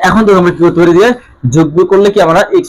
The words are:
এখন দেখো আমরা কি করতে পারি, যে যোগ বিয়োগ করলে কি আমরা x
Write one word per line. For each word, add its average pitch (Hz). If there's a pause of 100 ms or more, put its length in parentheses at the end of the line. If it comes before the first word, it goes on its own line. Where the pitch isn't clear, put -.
এখন 190
দেখো 196
আমরা 175
কি 156
করতে 170
পারি, 170
যে 214 (480)
যোগ 160
বিয়োগ 180
করলে 196
কি 208
আমরা 165 (220)
x -